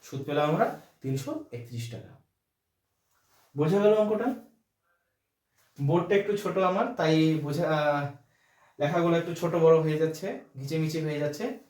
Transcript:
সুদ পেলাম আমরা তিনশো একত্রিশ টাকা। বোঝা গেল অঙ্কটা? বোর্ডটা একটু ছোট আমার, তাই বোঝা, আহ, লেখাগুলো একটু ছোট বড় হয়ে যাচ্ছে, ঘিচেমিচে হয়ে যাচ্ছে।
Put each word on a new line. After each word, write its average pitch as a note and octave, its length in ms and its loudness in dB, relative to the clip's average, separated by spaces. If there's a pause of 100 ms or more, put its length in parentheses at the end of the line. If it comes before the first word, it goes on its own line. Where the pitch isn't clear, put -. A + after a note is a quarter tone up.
সুদ C3 200 -10
পেলাম D3 220 0
আমরা - 160 2 (360)
তিনশো C3+ 300 -6 (200)
একত্রিশ A#2 420 -10
টাকা। - 180 -16 (1400)
বোঝা E3 280 2
গেল G#3 100 8
অঙ্কটা? G#3+ 360 2 (1500)
বোর্ডটা E3+ 360 2
একটু G3+ 220 2
ছোট F3 200 -4
আমার, F#3+ 380 2
তাই D#3+ 200 2 (280)
বোঝা, D3+ 220 -2 (100)
আহ, D3 280 0 (760)
লেখাগুলো E3+ 380 2
একটু E3 240 -4
ছোট E3 140 -2
বড় D#3+ 300 6
হয়ে D3+ 160 0
যাচ্ছে, D#3+ 260 -4 (300)
ঘিচেমিচে D#3 440 -4
হয়ে D3 180 -4
যাচ্ছে। D3 260 -6 (240)